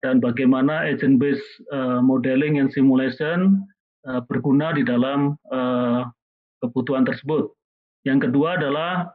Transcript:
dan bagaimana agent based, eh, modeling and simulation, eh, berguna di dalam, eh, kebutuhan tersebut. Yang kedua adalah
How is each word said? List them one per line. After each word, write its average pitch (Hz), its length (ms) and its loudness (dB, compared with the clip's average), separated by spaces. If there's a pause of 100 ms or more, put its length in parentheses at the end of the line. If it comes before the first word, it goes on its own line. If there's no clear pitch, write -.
dan 131 140 -2 (100)
bagaimana 135 640 0
agent 135 320 2
based, 139 240 0 (240)
eh, 127 320 -2
modeling 135 640 2
and 135 80 -2
simulation, 151 880 2 (480)
eh, 127 160 -6
berguna 143 480 0
di 139 160 0
dalam, 139 480 0 (160)
eh, 123 480 -2 (640)
kebutuhan 131 400 0
tersebut. 139 480 -4 (560)
Yang 135 220 2
kedua 151 260 0
adalah 165 580 -4